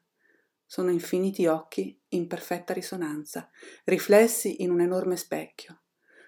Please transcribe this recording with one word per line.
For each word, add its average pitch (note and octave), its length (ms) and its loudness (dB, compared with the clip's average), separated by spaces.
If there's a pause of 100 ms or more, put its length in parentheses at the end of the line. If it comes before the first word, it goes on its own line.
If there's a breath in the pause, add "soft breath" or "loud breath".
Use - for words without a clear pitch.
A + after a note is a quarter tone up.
(640)
Sono F3+ 260 -2
infiniti F#3 540 0
occhi D#3+ 520 -2 (120)
in F3 180 -2
perfetta F3 460 -8
risonanza, D#3 760 -8 (360 loud breath)
riflessi G#3 760 4
in F3+ 100 0
un F3 100 4
enorme F#3 340 2
specchio. - 680 -10 (440 soft breath)